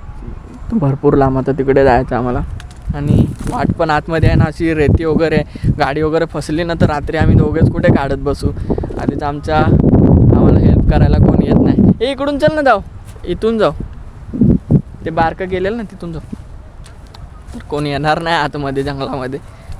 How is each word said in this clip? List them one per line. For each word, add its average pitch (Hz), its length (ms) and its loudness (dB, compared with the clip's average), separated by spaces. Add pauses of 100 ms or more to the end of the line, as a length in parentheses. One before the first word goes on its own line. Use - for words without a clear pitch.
(720)
भरपूर 143 420 2
लांब, 135 240 2
आता 131 140 -2
तिकडे 135 320 2
जायचं 127 320 2
आम्हाला. 123 240 -2 (560)
आणि 147 300 2 (240)
वाट - 220 -2
पण 160 180 -2
आतमध्ये 156 400 0
आहे 165 80 2
ना - 100 4
अशी 165 260 -2
रेती 156 320 2
वगैरे, 156 320 2 (420)
गाडी 143 220 0
वगैरे 160 240 0
फसली 156 380 -4
ना 170 180 -4
तर 180 40 6
रात्री 151 320 0
आम्ही 156 180 4
दोघेच - 360 4
कुठे 170 160 0
काढत 139 300 2
बसू. 135 300 -4 (540)
आधीच 143 220 -4
आमच्या, 147 340 -2 (800)
आम्हाला - 220 4
हेल्प - 320 4
करायला - 260 4
कोण - 240 4
येत - 200 2
नाही. - 440 4
ए, 269 60 0
इकडून 277 280 -2
चल 302 160 2
ना, 302 60 0
जाऊ, 247 180 4 (460)
इथून 220 320 -2
जाऊ, 180 140 2 (1300)
ते 165 40 -4
बारकं 165 400 -2
गेलेलं 190 280 -2
ना 233 60 -8
तिथून 175 300 -12
जाऊ. 160 80 -10 (1300)
तर - 60 -14
कोण 147 280 -6
येणार 151 340 0
नाही 165 140 -2
आतमध्ये 143 480 -4
जंगलामध्ये 139 560 -6 (400)